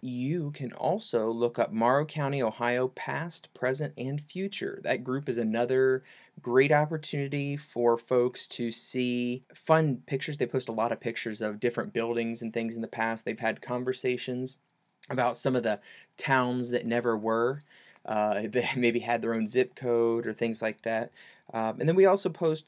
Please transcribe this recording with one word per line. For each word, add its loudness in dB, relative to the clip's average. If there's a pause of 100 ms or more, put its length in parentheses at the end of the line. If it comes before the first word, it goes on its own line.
you -2
can -8
also 0
look 0
up 2
Morrow 4
County, -2
Ohio, 0
past, -8
present, -2
and -4
future. -6
That -2
group -4
is -2
another 2 (380)
great 4
opportunity 0
for 2
folks 0
to -4
see -2 (100)
fun 2
pictures. -4
They 0
post -4
a -4
lot 0
of -6
pictures -6
of -4
different -2
buildings -2
and -6
things -4
in -6
the -6
past. -4
They've -6
had -2
conversations -4 (520)
about 0
some 2
of 2
the 0 (380)
towns 2
that 0
never 2
were. 0 (440)
Uh, 0
<laughs> -8
they 0
maybe 4
had 0
their 0
own 0
zip 2
code 2
or -4
things -4
like -4
that. -2 (420)
Um, -2
and 0
then 4
we 8
also 4
post, -2